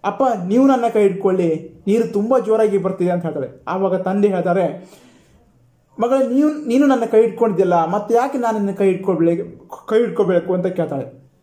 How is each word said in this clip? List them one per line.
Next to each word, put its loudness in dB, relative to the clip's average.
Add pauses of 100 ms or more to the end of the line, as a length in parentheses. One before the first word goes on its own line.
"ಅಪ್ಪ, -2 (240)
ನೀವು 4
ನನ್ನ 2
ಕೈ 2
ಹಿಡ್ಕೊಳ್ಳಿ, 0 (120)
ನೀರು 0
ತುಂಬ 0
ಜೋರಾಗಿ 2
ಬರ್ತಿದೆ" -2
ಅಂತ -2
ಹೇಳ್ತಾಳೆ. -8
ಆವಾಗ -2
ತಂದೆ 0
ಹೇಳ್ತಾರೆ, -2 (1080)
"ಮಗಳೇ, 2
ನೀವು, 0
ನೀನು 2
ನನ್ನ 2
ಕೈ 4
ಹಿಡ್ಕೊಂಡಿದ್ಯಲ್ಲ, 2
ಮತ್ತೆ -2
ಯಾಕೆ 0
ನಾನು -2
ನಿನ್ನ -2
ಕೈ 2
ಹಿಡ್ಕೊಳ್ಬೇಕು, -2
ಕೈ 0
ಹಿಡ್ಕೊಳ್ಬೇಕು?" 0
ಅಂತ -2
ಕೇಳ್ತಾಳೆ. -6 (120)